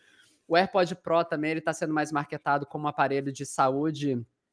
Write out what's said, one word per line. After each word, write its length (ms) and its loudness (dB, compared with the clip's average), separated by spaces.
O 120 2
AirPod 380 2
Pro 280 2
também, 280 -2
ele 100 -4
tá 100 0
sendo 220 -4
mais 180 0
marketado 540 -2
como 200 -6
aparelho 460 0
de 140 -10
saúde 760 0